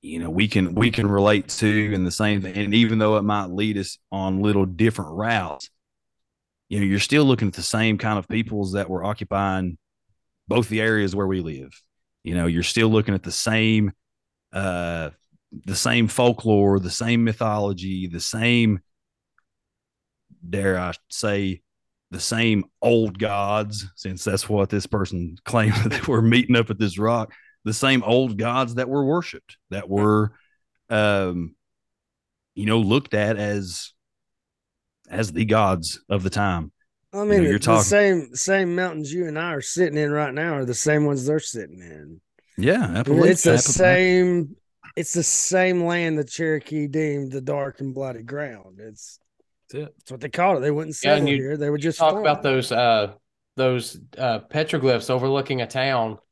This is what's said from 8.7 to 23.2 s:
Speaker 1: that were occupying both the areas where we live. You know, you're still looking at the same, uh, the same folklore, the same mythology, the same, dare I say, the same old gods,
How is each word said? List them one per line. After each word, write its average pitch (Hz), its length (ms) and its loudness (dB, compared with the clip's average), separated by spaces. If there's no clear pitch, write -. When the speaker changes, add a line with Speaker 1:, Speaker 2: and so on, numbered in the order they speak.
Speaker 1:
that 98 180 -4
were 90 140 -6
occupying 98 760 -4
both 117 200 2
the 110 120 -2
areas 107 340 2
where 98 120 0
we 92 140 0
live. 69 300 -10
You 82 100 -4
know, 87 120 0
you're 85 160 0
still 113 260 2
looking 107 260 2
at 92 80 -2
the 90 100 -10
same, 110 600 2
uh, 87 580 -6
the 98 100 -4
same 120 320 2
folklore, 104 720 2
the 90 100 -6
same 117 340 0
mythology, 101 840 -2
the 85 120 -8
same, 117 600 2
dare 98 300 0
I 90 140 -4
say, 101 520 -2
the 92 100 -10
same 113 440 2
old 110 380 2
gods, 104 680 -2